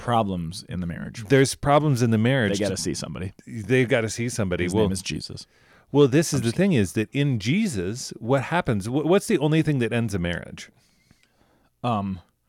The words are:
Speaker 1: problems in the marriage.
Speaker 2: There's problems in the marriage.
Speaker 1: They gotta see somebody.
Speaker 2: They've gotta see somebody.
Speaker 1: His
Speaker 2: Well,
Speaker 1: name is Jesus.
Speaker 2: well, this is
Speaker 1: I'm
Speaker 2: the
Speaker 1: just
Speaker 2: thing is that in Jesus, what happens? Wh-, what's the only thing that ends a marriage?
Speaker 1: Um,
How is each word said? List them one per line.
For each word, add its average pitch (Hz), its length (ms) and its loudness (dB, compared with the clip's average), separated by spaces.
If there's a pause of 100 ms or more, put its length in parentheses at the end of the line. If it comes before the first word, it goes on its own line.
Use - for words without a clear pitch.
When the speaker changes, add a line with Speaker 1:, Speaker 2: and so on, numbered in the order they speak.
Speaker 1:
problems 95 640 0
in 87 120 -6
the 90 60 -4
marriage. - 420 -10
Speaker 2:
There's 135 280 4
problems 143 460 2
in 117 100 4
the 110 60 4
marriage. 113 400 2
Speaker 1:
They 104 60 0
gotta 95 120 -2
see - 180 -4
somebody. 87 380 -8 (140)
Speaker 2:
They've 123 420 0
gotta 113 220 0
see 117 180 -4
somebody. 90 360 -2
Speaker 1:
His 90 100 -2
Speaker 2:
Well, 110 100 4
Speaker 1:
name 90 80 0
is 95 100 -6
Jesus. - 440 -10 (440)
Speaker 2:
well, 139 160 6
this 143 280 2
is - 0 -
Speaker 1:
I'm 131 60 0
Speaker 2:
the 113 80 0
Speaker 1:
just 110 80 -2
Speaker 2:
thing 190 180 2
is 101 180 2
that 110 200 -2
in 139 260 0
Jesus, 120 800 -2
what 127 260 0
happens? 120 420 -2
Wh-, 139 200 -2
what's 190 200 4
the 190 120 2
only 156 240 2
thing 147 160 0
that 113 140 0
ends 117 220 0
a 95 40 0
marriage? - 500 -6 (1120)
Speaker 1:
Um, 101 380 -2 (280)